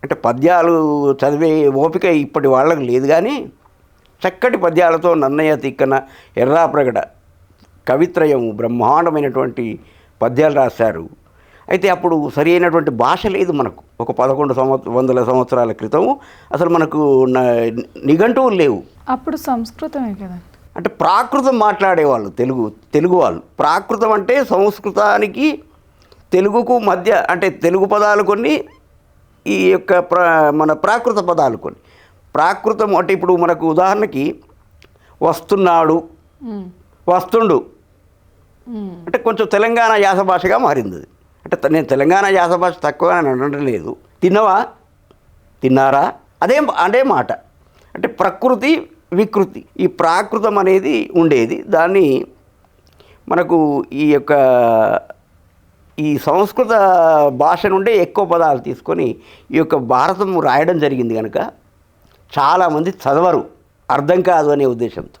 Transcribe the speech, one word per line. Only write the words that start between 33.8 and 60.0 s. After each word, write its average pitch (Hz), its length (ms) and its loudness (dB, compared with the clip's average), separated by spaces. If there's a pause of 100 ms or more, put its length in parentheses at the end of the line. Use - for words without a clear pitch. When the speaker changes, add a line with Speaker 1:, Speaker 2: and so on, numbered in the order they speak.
Speaker 1:
వస్తున్నాడు, 160 800 2 (400)
Speaker 2:
మ్మ్. 208 220 -12 (440)
Speaker 1:
వస్తుండు 185 580 0 (1000)
Speaker 2:
మ్మ్. 202 260 -12 (120)
Speaker 1:
అంటే 202 120 -4
కొంచెం 220 340 -2
తెలంగాణ 226 400 0
యాస 196 280 2 (100)
భాషగా 185 280 0
మారింది 131 380 -2
అది. 69 100 -16 (380)
అంటే - 120 -4
త-, - 100 -4
నేను 156 200 2
తెలంగాణ 156 400 2
యాస 180 240 2
భాష 180 240 0 (100)
తక్కువ 151 240 -2
అని 175 200 0
అనడం 143 380 -4
లేదు. 98 300 -6 (260)
తిన్నవా, 202 440 2 (960)
తిన్నారా, 135 500 2 (300)
అదే, 247 180 2 (180)
అదే 202 240 2
మాట. 180 300 -2 (640)
అంటే 208 140 -6
ప్రకృతి, 254 840 -2 (220)
వికృతి, 196 520 -2 (160)
ఈ 185 60 0
ప్రాకృతం 202 720 0
అనేది 190 560 0
ఉండేది. 151 480 2
దాన్ని 170 640 2 (1000)
మనకు 160 640 0
ఈ 147 200 0
యొక్క, 143 200 0 (1700)
ఈ 151 200 -2
సంస్కృత 202 520 0 (720)
భాష 170 240 0
నుండే 196 300 0
ఎక్కువ 190 280 0
పదాలు 165 340 0
తీసుకొని 123 580 -6 (360)
ఈ - 100 -2
యొక్క 156 140 0
భారతం 165 640 -2